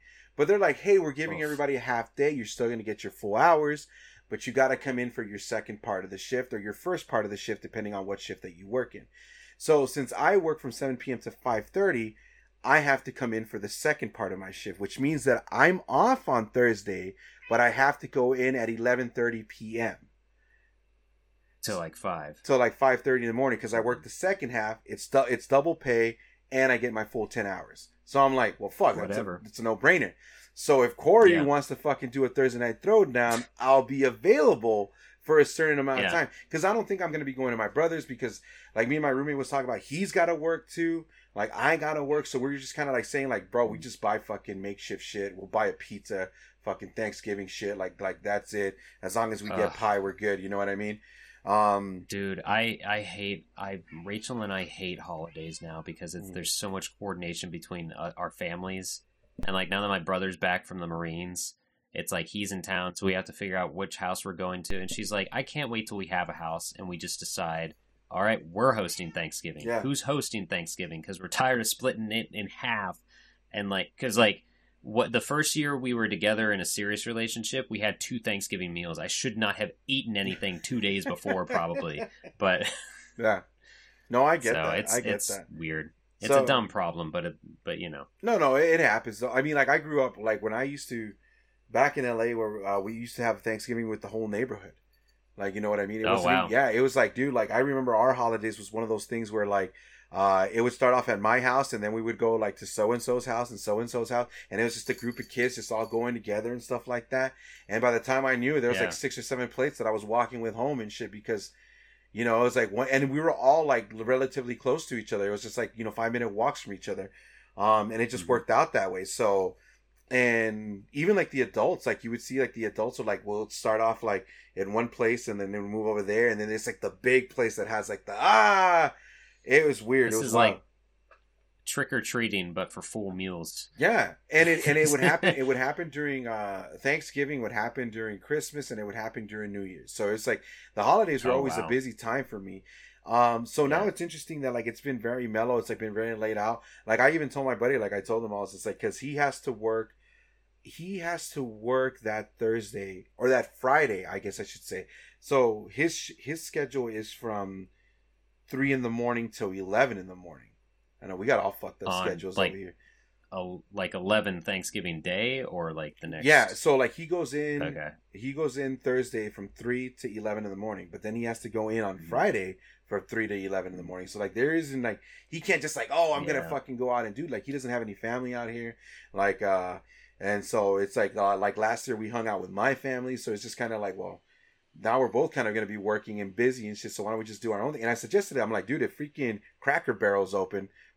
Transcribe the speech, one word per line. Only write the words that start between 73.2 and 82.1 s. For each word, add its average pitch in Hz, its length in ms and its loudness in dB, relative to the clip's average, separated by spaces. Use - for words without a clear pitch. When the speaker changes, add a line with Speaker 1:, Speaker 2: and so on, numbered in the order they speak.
Speaker 2:
And, 101 200 -4
like, 95 260 -2
'cause, 117 220 -2
like, 104 240 6
what, 113 300 0
the 120 80 2
first 151 360 0
year 147 200 0
we 127 160 -2
were 113 160 2
together 107 440 2
in 98 80 0
a 87 40 -4
serious 104 420 -4
relationship, 117 640 -4
we 104 120 -6
had 104 200 0
two 123 180 -6
Thanksgiving 98 540 -4
meals. 85 260 -6
I 85 100 -8
should 113 280 -4
not 107 200 0
have 104 160 -4
eaten 131 300 -2
anything 95 420 -4
two 120 220 -4
days 98 240 0
before, 92 400 -4
probably. 90 580 -4